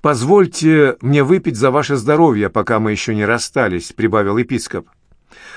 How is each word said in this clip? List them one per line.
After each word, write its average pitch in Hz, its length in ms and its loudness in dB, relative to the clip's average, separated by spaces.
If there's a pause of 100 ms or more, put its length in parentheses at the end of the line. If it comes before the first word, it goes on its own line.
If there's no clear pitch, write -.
"Позвольте 151 1000 2
мне 139 220 2
выпить 160 340 0
за 127 140 2
ваше 143 240 -2
здоровье, 123 540 0
пока 110 300 -2
мы 107 120 -2
ещё 107 220 -4
не 107 120 -2
расстались", — 107 720 -2
прибавил 104 420 0
епископ. 117 500 -6 (680)